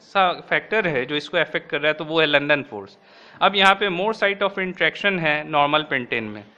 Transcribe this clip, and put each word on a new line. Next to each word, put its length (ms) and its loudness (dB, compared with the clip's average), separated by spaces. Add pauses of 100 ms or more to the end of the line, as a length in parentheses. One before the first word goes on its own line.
सा 300 0 (180)
factor 380 -2
है 180 -2
जो 100 -4
इसको 220 -4
affect 320 -2
कर 120 -4
रहा 60 0
है, 60 2
तो 120 -10
वो 140 -2
है 60 4
London 380 2
force। 340 -14 (440)
अब 140 2
यहाँ 200 6
पे 140 -2
more 240 -2
site 300 0
of 160 -2
interaction 600 0
है 300 -2
normal 340 2
Pantene 400 -4
में, 200 -10 (140)